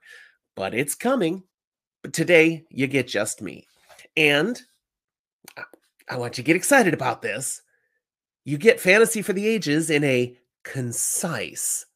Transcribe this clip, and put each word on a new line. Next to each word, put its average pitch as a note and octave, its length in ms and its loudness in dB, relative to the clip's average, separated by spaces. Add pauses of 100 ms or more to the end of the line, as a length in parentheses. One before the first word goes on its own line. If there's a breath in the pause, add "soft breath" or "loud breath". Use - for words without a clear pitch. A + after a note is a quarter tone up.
(560 loud breath)
but F#2+ 200 -6
it's C#3 180 -2
coming. F#3+ 500 -2 (600)
But C3+ 100 -14
today, D#3+ 560 4
you C3 180 -4
get C3 200 -2
just - 340 -4
me. E2+ 260 -12 (480 loud breath)
And D#3 460 2 (960)
I, - 60 -14 (440)
I B2+ 100 -8
want A#2+ 200 -6
you B2+ 60 -8
to A2+ 40 -4
get D#3+ 80 4
excited F#3+ 380 4
about B2+ 300 0
this. A2 400 -8 (800)
You C#3+ 120 -4
get F3+ 220 4
Fantasy G#3+ 440 4
for G3+ 100 -4
the G3+ 140 -2
Ages D#3+ 420 0
in D3+ 140 2
a B2 340 0 (260)
concise - 1300 -6